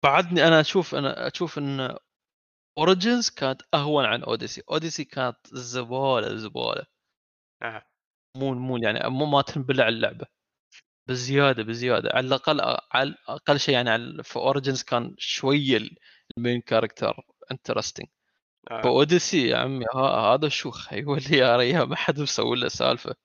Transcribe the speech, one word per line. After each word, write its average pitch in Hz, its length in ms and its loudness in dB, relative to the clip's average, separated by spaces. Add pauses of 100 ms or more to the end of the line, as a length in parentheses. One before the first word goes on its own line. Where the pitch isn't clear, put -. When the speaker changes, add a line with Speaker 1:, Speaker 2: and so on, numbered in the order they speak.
Speaker 1:
بعدني 165 440 4
أنا 160 120 8
أشوف، 156 360 0
أنا 135 320 -4
أشوف 160 300 -6
إن 139 400 -6 (800)
أوريجنز 190 520 2
كانت 131 320 -4 (120)
أهون 147 320 2
عن 117 180 0
أوديسي، 113 480 -6
أوديسي 160 320 -4
كانت 131 340 -6 (100)
زبالة، 123 880 -2
زبالة. - 500 -4 (800)
Speaker 2:
أها. 110 240 -12 (500)
Speaker 1:
مو، 135 160 -2
مو 127 240 -4
يعني 113 320 0
مو 131 160 0
ما 143 160 4
تنبلع 131 460 0
اللعبة. 110 380 -2 (840)
بزيادة، 127 540 2
بزيادة. 117 500 0
على 127 140 0
الأقل، 139 340 0 (300)
على 131 180 0
الأقل - 500 -2
شيء 139 160 2
يعني 123 140 2
على، 117 340 -2
في - 120 -12
أوريجنز 131 480 -2
كان - 340 -4
شوية 135 600 2
ال-، 107 200 -6 (400)
المين 120 240 -2
كاركتر - 640 -2 (260)
انترستنج. - 560 -6 (640)
Speaker 2:
آه. 113 100 -8
Speaker 1:
فأوديسي 143 680 4
يا 123 100 2
عمي، 127 280 -2 (100)
ها-، 117 380 4
هذا 147 160 2
شو - 220 -4
خي - 340 -10
<laughs> 147 40 -6
ولي 139 280 0
يا 127 200 6
ريا، 127 260 2
ما 131 120 -4
حد 139 240 -2
مسوي 123 400 -2
له 120 80 -2
سالفة. 127 580 -2